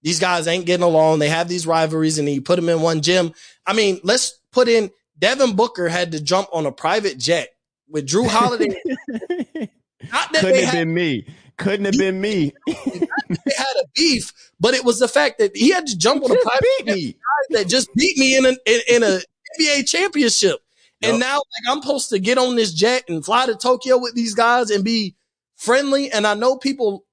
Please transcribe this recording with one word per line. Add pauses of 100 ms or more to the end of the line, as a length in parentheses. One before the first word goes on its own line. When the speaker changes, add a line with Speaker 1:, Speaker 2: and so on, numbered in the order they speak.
Speaker 1:
These
guys
ain't
getting
along.
They
have
these
rivalries,
and
then
you
put
'em
in
one
gym. (320)
I
mean,
let's (140)
put
in (280)
Devin
Booker
had
to
jump
on
a
private
jet (380)
with
Jrue
Holiday. (220)
Speaker 2:
<laughs> (420)
Speaker 1:
Not
that
Speaker 2:
Couldn't
Speaker 1:
they
Speaker 2:
have
Speaker 1:
had
Speaker 2:
been
me. (300)
Couldn't
have
been
me.
<laughs>
Speaker 1:
Not (100)
that
they
had
a (100)
beef, (280)
but
it
was
the
fact
that
he
had
to
jump
on
a
Speaker 2:
Just
Speaker 1:
private
Speaker 2:
beat
Speaker 1:
jet
Speaker 2:
me.
Speaker 1:
with
guys
that
just
beat
me
in
an,
in,
in
a
N (380)
B
A
championship. (420)
And
Speaker 2:
Yep.
Speaker 1:
now,
like,
I'm
supposed
to
get
on
this
jet
and
fly
to
Tokyo
with
these
guys
and
be (400)
friendly.
And
I
know
people